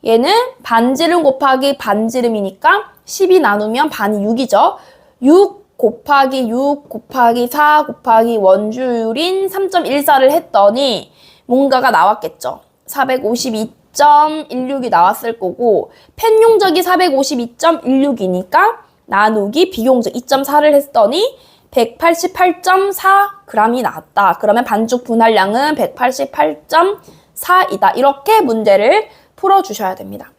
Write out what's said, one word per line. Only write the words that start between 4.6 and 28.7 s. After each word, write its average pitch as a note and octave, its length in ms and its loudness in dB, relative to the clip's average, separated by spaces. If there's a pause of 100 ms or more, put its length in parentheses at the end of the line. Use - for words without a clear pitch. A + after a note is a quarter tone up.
육 F4+ 540 2
곱하기 C4 760 0
육 C#4 380 -2
곱하기 A#3+ 580 -2
사 D4 400 2
곱하기 A#3 520 0
원주율인 A#3 1080 0
삼점일사를 D4 840 0
했더니 A#3 800 0 (340)
뭔가가 C4 440 0
나왔겠죠. F#3+ 720 -2 (260)
사백오십이 A#3+ 880 -4 (180)
점 D4 560 2
일육이 B3+ 400 -8
나왔을 F#3+ 500 0
거고, F#3+ 520 -2 (260)
팬 A4 240 2
용적이 G4 420 2
사백오십이 C#4+ 760 -2
점 E4 260 0
일육이니까 C4+ 960 -2 (240)
나누기 G#3+ 640 0
비용적 A#3+ 460 -2
이점사를 C#4 580 0
했더니 C#4+ 600 0 (360)
백팔십팔 E4+ 880 -2
점 F#4+ 300 0
사 G4 360 2 (160)
그램이 A#3 380 0
나왔다. F#3+ 580 -2
그러면 G#3+ 240 2
반죽 B3 400 -2
분할량은 A3+ 680 0
백팔십팔 C4+ 920 -4
점 F#4 340 0 (320)
사이다. F4+ 560 0
이렇게 C#4 500 0
문제를 A3+ 680 2 (280)